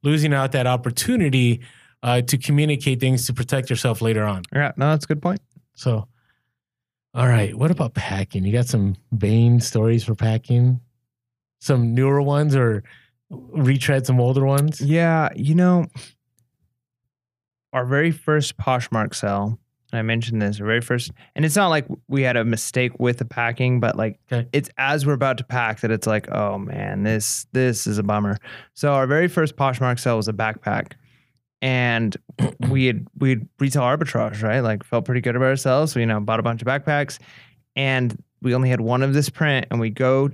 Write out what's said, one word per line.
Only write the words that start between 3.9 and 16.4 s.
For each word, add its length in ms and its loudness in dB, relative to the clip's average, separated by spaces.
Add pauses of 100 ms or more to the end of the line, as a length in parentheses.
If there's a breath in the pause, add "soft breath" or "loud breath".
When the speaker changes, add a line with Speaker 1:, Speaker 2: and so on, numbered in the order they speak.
Speaker 1:
later 220 0
on. 180 -4 (120)
Speaker 2:
Yeah, 220 0
no, 140 2
that's 160 0
a 20 -8
good 140 -2
point. 180 -2 (360)
Speaker 1:
So, 320 -2 (1040)
all 140 2
right, 280 2
what 140 2
about 240 -2
packing? 500 -4
You 80 0
got 140 2
some 300 0 (200)
Bane 440 4
stories 440 2
for 120 -2
packing? 640 2 (800)
Some 340 0
newer 280 2
ones 340 2
or 280 2 (460 loud breath)
retread 800 0
some 120 4
older 260 2
ones? 360 0
Speaker 2:
Yeah, 540 2
you 200 0
know, 320 4 (1900 loud breath)